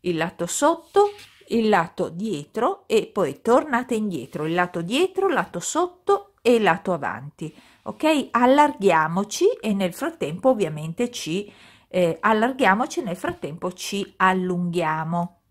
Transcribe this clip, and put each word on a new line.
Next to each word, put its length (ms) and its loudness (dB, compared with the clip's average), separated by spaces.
il 160 -2
lato 280 -4
sotto, 680 2
il 200 2
lato 400 0
dietro 760 -4
e 200 0
poi 340 -4
tornate 540 0
indietro, 500 -6
il 80 -2
lato 300 -2
dietro, 460 0
lato 320 -2
sotto 800 -2
e 180 4
lato 320 2
avanti, 640 -8
ok? 480 0
Allarghiamoci 1120 4
e 120 -4
nel 220 -2
frattempo 560 -2
ovviamente 600 -2
ci, 400 -6
eh, 320 0
allarghiamoci 800 2
e 20 -6
nel 140 -6
frattempo 560 -8
ci 440 -8
allunghiamo. 1200 -2